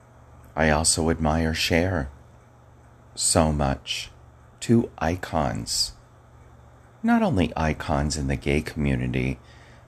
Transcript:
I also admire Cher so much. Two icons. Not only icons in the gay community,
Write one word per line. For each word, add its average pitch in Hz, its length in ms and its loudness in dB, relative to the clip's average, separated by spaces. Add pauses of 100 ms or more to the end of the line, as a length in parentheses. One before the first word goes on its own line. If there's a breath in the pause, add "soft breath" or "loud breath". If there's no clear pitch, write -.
(540)
I 78 160 2
also 80 400 2
admire 80 440 0
Cher 85 580 0 (1040)
so 80 380 2
much. - 580 -4 (480)
Two - 380 2
icons. 73 960 -2 (1120)
Not 233 160 4
only 135 360 2
icons 76 580 0
in 71 120 -4
the 69 100 -2
gay 71 240 0
community, 65 760 -2 (500 loud breath)